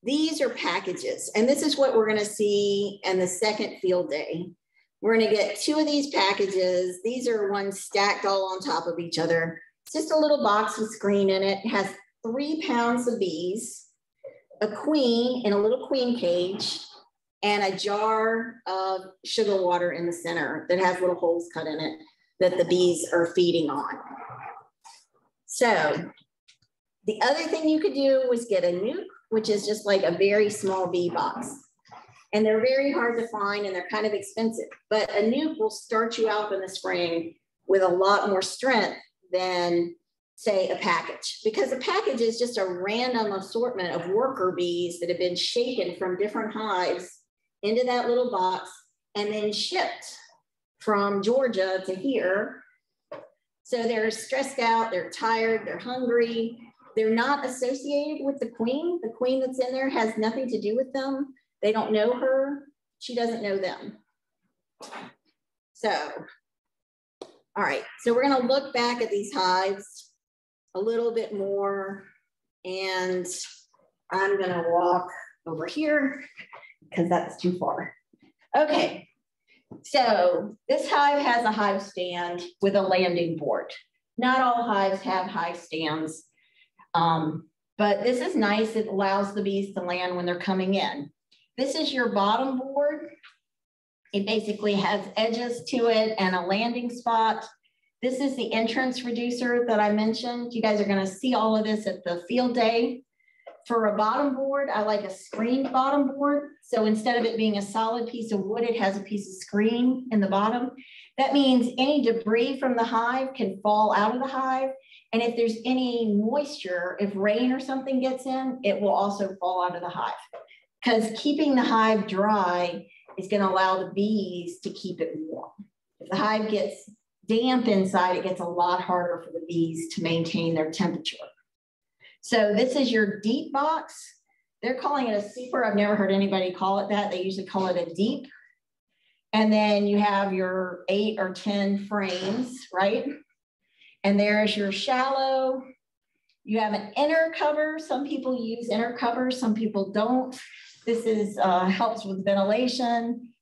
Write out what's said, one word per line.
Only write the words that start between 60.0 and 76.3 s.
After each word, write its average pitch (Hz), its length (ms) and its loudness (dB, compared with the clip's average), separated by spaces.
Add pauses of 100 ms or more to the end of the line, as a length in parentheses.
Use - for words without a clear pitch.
nothing 240 300 -2
to 214 120 -2
do 208 160 0
with 262 160 -2
them. 269 420 -4 (280)
They 214 100 4
don't 220 200 0
know 214 200 4
her. 269 520 0 (340)
She - 160 -12
doesn't 233 280 -2
know 196 140 -2
them. - 400 -6 (1800)
So, 151 380 -2 (1120)
all - 420 -8
right. - 200 -2 (160)
So 233 120 0
we're 240 120 4
gonna 247 220 2
look 277 280 0
back 240 260 0
at 220 100 -2
these 202 220 -4
hives 190 800 -2 (640)
a 185 60 -4
little 233 340 0
bit 220 180 -4
more. 196 720 -2 (600)
And 185 640 -4 (840)
I'm 196 280 0
gonna 180 300 -2
walk 170 400 2 (380)
over 165 200 -6
here 294 560 0 (720)